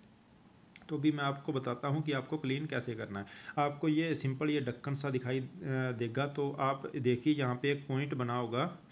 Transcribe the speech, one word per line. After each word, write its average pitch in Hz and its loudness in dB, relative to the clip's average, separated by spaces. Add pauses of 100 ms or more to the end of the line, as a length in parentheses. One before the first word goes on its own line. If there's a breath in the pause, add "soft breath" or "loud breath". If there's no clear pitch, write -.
(880)
तो 156 -2
भी 147 6
मैं 147 -2
आपको 143 0
बताता 131 -2
हूँ 147 4
कि 147 -2
आपको 135 -2
क्लीन 143 -2
कैसे 123 -2
करना 98 -6
है। 98 -6 (320 loud breath)
आपको 147 2
ये 156 2
सिंपल 139 0
ये 147 2
ढक्कन 127 -4
सा 139 -2
दिखाई, 127 0
अ, 131 -4 (460)
देगा, 120 0
तो 143 -2
आप 139 0
देखिए 127 4
यहाँ 131 2
पे 139 2
एक 143 -2
पॉइंट 139 0
बना 123 0
होगा, 123 0 (140)